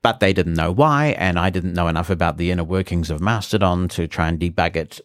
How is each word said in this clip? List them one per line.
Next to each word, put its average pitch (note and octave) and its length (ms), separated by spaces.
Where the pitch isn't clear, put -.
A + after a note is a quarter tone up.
but A#2 180
they G2 140
didn't E2 220
know D#2+ 160
why, D3 480
and F2+ 180
I F2+ 140
didn't F2+ 240
know F2 120
enough E2 220
about E2 280
the E2+ 120
inner F2+ 140
workings E2+ 480
of D2+ 100
Mastodon G2 680
to E2+ 180
try D#2+ 200
and E2 120
debug F2 360
it D#2+ 300